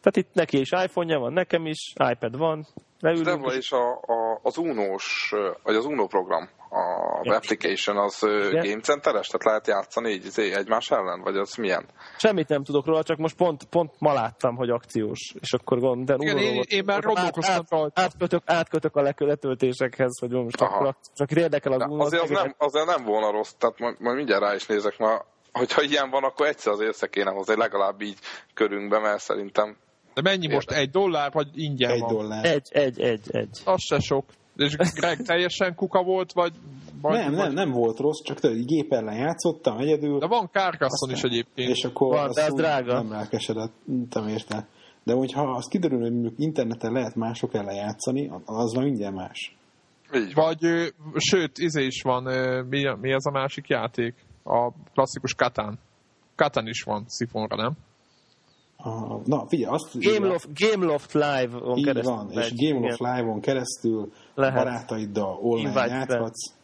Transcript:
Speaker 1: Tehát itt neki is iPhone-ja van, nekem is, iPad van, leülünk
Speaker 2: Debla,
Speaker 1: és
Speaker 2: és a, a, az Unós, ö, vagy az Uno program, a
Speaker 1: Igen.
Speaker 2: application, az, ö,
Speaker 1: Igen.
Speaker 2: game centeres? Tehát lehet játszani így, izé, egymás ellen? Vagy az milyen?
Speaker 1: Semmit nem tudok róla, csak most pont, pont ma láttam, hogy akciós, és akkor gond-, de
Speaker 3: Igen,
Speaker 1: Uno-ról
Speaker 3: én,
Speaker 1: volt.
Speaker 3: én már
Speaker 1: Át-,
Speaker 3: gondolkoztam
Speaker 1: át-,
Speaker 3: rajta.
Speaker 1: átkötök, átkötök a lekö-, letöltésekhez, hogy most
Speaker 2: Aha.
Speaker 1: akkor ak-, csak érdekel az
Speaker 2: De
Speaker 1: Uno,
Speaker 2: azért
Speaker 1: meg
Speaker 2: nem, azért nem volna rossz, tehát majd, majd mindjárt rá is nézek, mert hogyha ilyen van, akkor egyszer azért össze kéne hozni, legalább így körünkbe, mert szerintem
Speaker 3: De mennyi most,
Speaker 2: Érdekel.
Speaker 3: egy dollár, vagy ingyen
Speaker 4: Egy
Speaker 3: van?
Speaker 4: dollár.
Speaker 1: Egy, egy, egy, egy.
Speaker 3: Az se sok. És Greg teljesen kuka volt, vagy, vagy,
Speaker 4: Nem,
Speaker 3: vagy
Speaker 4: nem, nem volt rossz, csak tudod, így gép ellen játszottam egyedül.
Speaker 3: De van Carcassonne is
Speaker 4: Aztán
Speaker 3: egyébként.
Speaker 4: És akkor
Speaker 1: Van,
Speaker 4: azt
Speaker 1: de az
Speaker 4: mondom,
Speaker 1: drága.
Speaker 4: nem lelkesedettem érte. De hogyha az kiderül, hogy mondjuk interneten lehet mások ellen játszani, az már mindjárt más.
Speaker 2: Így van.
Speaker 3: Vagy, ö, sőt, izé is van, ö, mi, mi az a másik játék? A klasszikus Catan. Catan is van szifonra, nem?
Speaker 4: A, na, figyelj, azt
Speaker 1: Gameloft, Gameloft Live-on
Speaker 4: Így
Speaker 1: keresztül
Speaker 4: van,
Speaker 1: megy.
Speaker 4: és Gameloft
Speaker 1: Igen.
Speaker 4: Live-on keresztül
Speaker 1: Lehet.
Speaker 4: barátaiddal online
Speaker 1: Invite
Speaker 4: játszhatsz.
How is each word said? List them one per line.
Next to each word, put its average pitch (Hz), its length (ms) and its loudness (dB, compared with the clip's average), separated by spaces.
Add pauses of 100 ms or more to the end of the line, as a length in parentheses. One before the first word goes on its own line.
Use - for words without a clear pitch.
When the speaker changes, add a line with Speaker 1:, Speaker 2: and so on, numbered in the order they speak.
Speaker 1:
Tehát - 160 4
itt - 160 -2
neki 156 260 2
is 135 120 0
iPhone-ja 175 480 0
van, 123 140 -2
nekem 170 320 0
is, - 280 -8 (180)
iPad 120 260 -4
van, 156 280 -2 (340)
leülünk 165 260 2
Speaker 2:
Debla, 147 260 0
Speaker 1:
és 131 60 -2
Speaker 2:
és 127 140 -6
a, 123 200 2
a, 113 520 -2
az 123 140 0
Unós, 107 800 -2
ö, 101 140 0 (140)
vagy 107 120 2
az 117 100 2
Uno 131 220 0
program, 92 420 -2 (200)
a 87 520 -2
Speaker 1:
Igen. 101 140 2
Speaker 2:
application, 104 600 0
az, 101 260 0
ö, 104 260 2
Speaker 1:
Igen. 160 200 2
Speaker 2:
game 107 120 -2
centeres? 143 460 0
Tehát - 180 -4
lehet 107 220 2
játszani 110 440 0
így, 95 140 -4
izé, 98 300 0
egymás 110 360 0
ellen? 92 300 0
Vagy 98 160 -2
az 101 180 -4
milyen? 92 300 -2 (320)
Speaker 1:
Semmit 196 300 2
nem 143 160 0
tudok 143 220 0
róla, 160 180 2
csak 160 140 -2
most 160 180 -4
pont, 165 280 0
pont 165 360 0
ma 151 140 4
láttam, 120 420 0
hogy 123 140 -2
akciós, - 680 -4
és - 140 -4
akkor 123 260 0
gond-, 127 260 0
de 139 140 2
Speaker 3:
Igen, 151 140 0
Speaker 1:
Uno-ról - 160 2
Speaker 3:
én, - 60 0
Speaker 1:
volt. 123 160 -2
Speaker 3:
én 196 140 0
már 202 120 2
Speaker 1:
Át-, 202 60 -4
Speaker 3:
gondolkoztam 180 520 0
Speaker 1:
át-, 170 140 -2
Speaker 3:
rajta. 156 320 0
Speaker 1:
átkötök, 175 440 0
átkötök 165 500 2
a 147 60 4
lekö-, 139 240 2
letöltésekhez, 131 960 0
hogy 123 120 -4
most 120 300 -2
Speaker 2:
Aha. 98 140 2
Speaker 1:
akkor 139 120 4
ak-, - 280 -6
csak 143 160 -2
érdekel 151 400 2
az 131 80 2
Speaker 2:
De 123 60 0
Speaker 1:
Uno, 147 180 0
Speaker 2:
azért 160 260 2
Speaker 1:
meg 185 140 2
Speaker 2:
nem, 139 140 -4
azért 147 280 2
nem 165 180 2
volna 107 280 2
rossz, 107 260 -2
tehát 113 220 0
majd, 120 200 -4
majd 120 160 0
mindjárt 117 260 2
rá 101 140 2
is 95 100 -6
nézek, 104 320 0
mert 110 280 2 (260)
hogyha 127 300 2
ilyen 139 280 2
van, 135 140 0
akkor 139 240 2
egyszer 143 260 0
azért 107 160 0
össze - 180 -4
kéne 98 240 0
hozni, 101 260 0
legalább 101 440 2
így 104 160 -8 (360)
körünkbe, 101 460 2
mert 104 200 2
szerintem 101 580 -2 (360)
Speaker 3:
De 135 80 -2
mennyi 185 260 0
most, 143 240 0
Speaker 2:
Érdekel. 151 120 2
Speaker 3:
egy 135 60 -2
dollár, 156 440 0
vagy 151 200 0
ingyen 135 380 0
Speaker 4:
Egy 120 80 2
Speaker 3:
van? 117 140 0
Speaker 4:
dollár. 107 320 -2
Speaker 1:
Egy, 147 260 2
egy, 135 300 2
egy, 113 340 0
egy. 110 300 -4
Speaker 3:
Az 180 160 2
se 143 180 0
sok. 139 260 0 (300)
És 143 200 0
Greg 165 460 0
teljesen 175 540 0
kuka 185 280 2
volt, 185 300 0
vagy, 175 200 2 (480)
vagy, 151 160 2
Speaker 4:
Nem, 185 160 0
Speaker 3:
vagy 170 120 0
Speaker 4:
nem, 143 80 -2
nem 170 180 0
volt 117 280 2
rossz, 147 240 0
csak - 160 -8
tudod, 117 180 4
így 120 80 -2
gép 151 280 2
ellen 110 220 0
játszottam 151 600 0
egyedül. 147 420 0
Speaker 3:
De 156 80 -2
van 214 240 0
Carcassonne 151 600 0
is 123 100 -4
Speaker 4:
Aztán 127 80 0
Speaker 3:
egyébként. 120 380 -2
Speaker 4:
És 123 140 0
akkor 135 320 0
Speaker 1:
Van, 147 120 2
Speaker 4:
azt 127 80 -4
Speaker 1:
de 151 80 2
az 151 40 4
Speaker 4:
mondom, 151 180 0
Speaker 1:
drága. 131 280 2
Speaker 4:
nem 113 180 -2
lelkesedettem 113 1160 -4
érte. 107 400 -6 (360)
De 117 100 0
hogyha 131 280 0 (100)
az 123 160 -6
kiderül, 156 340 0
hogy 117 100 -2
mondjuk 117 260 -2
interneten 120 540 -2
lehet 120 240 -2
mások 113 380 -4
ellen 101 220 -4
játszani, 127 560 -4 (140)
az 110 280 -2
már 127 100 0
mindjárt 101 320 -2
más. - 420 -12 (560)
Speaker 2:
Így 110 200 0
van. 156 120 6
Speaker 3:
Vagy, 160 200 0
ö, 170 200 2 (300)
sőt, 165 420 2
izé 151 280 0
is 127 160 -4
van, 127 240 0
ö, 127 360 0
mi, 139 260 0 (140)
mi 135 120 0
az 135 140 0
a 147 40 0
másik 139 360 -4
játék? 117 480 0 (280)
A 120 280 2 (220)
klasszikus 135 400 0
Catan. 113 460 -2 (560)
Catan 135 320 2
is 110 160 -8
van 104 240 -4
szifonra, 107 480 -4
nem? 113 160 -2 (1080)
Speaker 4:
A, 117 100 -8 (360)
na, 147 220 -2
figyelj, 127 260 0
azt - 140 -2 (120)
Speaker 1:
Gameloft, 190 540 2
Gameloft 180 600 0
Live-on 127 640 0
Speaker 4:
Így 143 80 2
Speaker 1:
keresztül 127 300 0
Speaker 4:
van, 107 100 -8
Speaker 1:
megy. 101 120 -6
Speaker 4:
és 117 160 -2 (160)
Gameloft 120 300 -2
Speaker 1:
Igen. 123 160 -2
Speaker 4:
Live-on 113 260 -2
keresztül 120 680 -2 (240)
Speaker 1:
Lehet. 131 200 2
Speaker 4:
barátaiddal 110 840 -2
online 117 280 2
Speaker 1:
Invite 127 180 2
Speaker 4:
játszhatsz. 123 640 -2 (100)